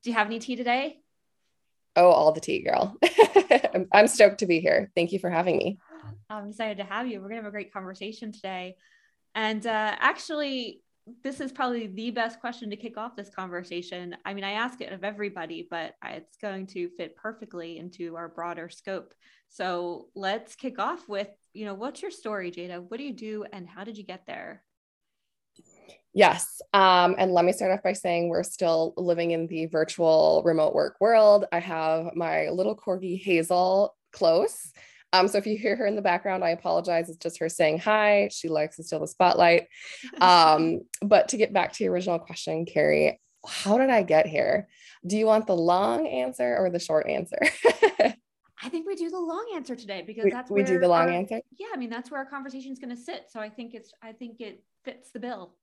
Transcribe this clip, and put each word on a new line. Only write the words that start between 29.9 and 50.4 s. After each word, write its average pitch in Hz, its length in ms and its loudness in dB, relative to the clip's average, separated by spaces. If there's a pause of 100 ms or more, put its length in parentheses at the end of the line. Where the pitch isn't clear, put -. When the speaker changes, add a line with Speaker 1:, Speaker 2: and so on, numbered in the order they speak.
Speaker 2:
remote 160 300 2
work 147 260 0
world. 208 500 6
I 170 80 0
have 165 560 -4
my 160 360 -2
little 190 260 -2
corgi, 185 440 -6
Hazel, 185 760 2 (160)
close. 175 600 2 (400)
Um, 185 140 6
so 202 120 0
if 202 80 -2
you 214 120 -2
hear 208 160 0
her 214 120 -2
in 208 100 -2
the 202 60 -6
background, 185 420 0
I 170 60 2
apologize. 170 580 -2
It's 165 100 -16
just - 220 -8
her 160 80 -4
saying 160 300 0
hi. 208 540 2
She - 160 -8
likes 156 280 -2
to 165 80 -16
steal 156 160 -6
the 156 80 -6
spotlight. 175 580 4 (260)
Speaker 1:
<laughs> - 280 -10
Speaker 2:
Um, 165 640 8 (200)
but 202 260 6
to - 80 -4
get 208 160 0
back 190 200 0
to - 120 -4
your 185 80 0
original 180 280 -2
question, 165 460 -6
Carrie, 151 540 2 (240)
how 208 340 0
did 269 120 4
I 226 140 4
get 156 220 4
here? 156 420 0 (360)
Do 190 120 -2
you 220 100 2
want 220 220 4
the 185 80 2
long 190 500 2
answer 254 500 -2
or 185 140 0
the 175 80 -4
short 156 300 -2
answer? - 320 -6
<laughs> - 760 2 (480)
Speaker 1:
I 254 60 -12
think 320 180 -6
we 392 80 -6
do 339 140 -6
the 359 100 -8
long 349 280 -6 (100)
answer 262 180 -10
today 196 320 -12
because 220 180 -8
Speaker 2:
We, 196 60 6
Speaker 1:
that's 247 200 -8